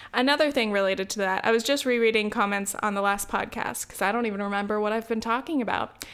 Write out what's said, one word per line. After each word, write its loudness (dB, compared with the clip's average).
Another 4
thing 2
related 2
to -8
that, 0
I 4
was 4
just 2
rereading 2
comments 0
on -2
the 0
last 0
podcast -4
'cause -8
I 2
don't 0
even -4
remember -2
what 0
I've -4
been -2
talking -2
about. -4